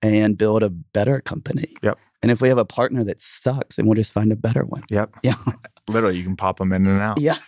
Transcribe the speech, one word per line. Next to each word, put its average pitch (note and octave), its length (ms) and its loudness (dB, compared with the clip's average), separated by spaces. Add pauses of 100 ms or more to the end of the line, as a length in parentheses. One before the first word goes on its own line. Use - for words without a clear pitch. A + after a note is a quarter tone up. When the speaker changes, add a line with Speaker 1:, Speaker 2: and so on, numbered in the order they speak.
Speaker 1:
and G#2+ 360 2
build G#2+ 260 2
a G2+ 60 2
better G#2 520 -2
company. - 520 -8 (100)
Speaker 2:
Yep. G#2 140 0 (260)
Speaker 1:
And A#2 80 4
if A2+ 100 0
we C3 80 4
have B2+ 80 4
a A2 80 4
partner A#2 380 -2
that G2 180 -6
sucks, - 540 -6
then G#2+ 100 0
we'll A2 100 4
just A2 180 0
find G#2+ 180 2
a G#2+ 40 0
better A#2 300 0
one. - 240 -10
Speaker 2:
Yep. G#2+ 280 -2
Speaker 1:
<laughs> - 60 -8
Yeah. B2+ 120 2 (520)
Speaker 2:
Literally, G#2+ 300 0
you F2+ 60 -6
can F#2 140 -4
pop F#2 220 -4
'em F#2+ 140 0
in F#2+ 140 4
and G2 140 2
out. G#2+ 200 -2
Speaker 1:
Yeah. C#3+ 160 2 (100)